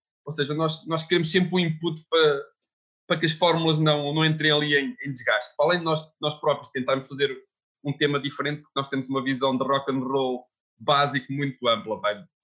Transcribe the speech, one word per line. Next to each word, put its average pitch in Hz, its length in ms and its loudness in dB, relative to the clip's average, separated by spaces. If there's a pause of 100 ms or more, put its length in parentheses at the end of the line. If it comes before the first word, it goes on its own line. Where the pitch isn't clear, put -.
(260)
Ou 147 60 -10
seja, 147 220 -2
nós, 160 340 -2
nós 160 160 -2
queremos 170 280 2
sempre 180 240 2
o 180 40 4
input 160 400 -2 (100)
para, 147 340 4 (640)
para 165 120 0
que 165 60 -2
as 156 60 2
fórmulas 160 480 2
não, 147 340 2
não 156 120 2
entrem 156 260 2
ali 147 240 2
em, 135 180 0 (100)
em 143 80 -6
desgaste. 120 460 -2
Para 156 100 4
além 175 120 2
de 165 60 -6
nós, 156 180 0 (180)
nós 151 180 -2
próprios - 320 -2
tentarmos 135 360 -2
fazer 139 260 -2 (500)
um 143 120 -4
tema 143 240 0
diferente, 143 420 -6
porque - 140 -20
nós 139 140 -4
temos 131 200 -4
uma 135 140 -2
visão 131 340 0
de 131 60 0
rock 135 280 -2
and 131 100 -2
roll 131 440 -2 (320)
básico 139 560 0
muito 139 360 -4
ampla, 107 320 0
vai 104 200 -2 (220)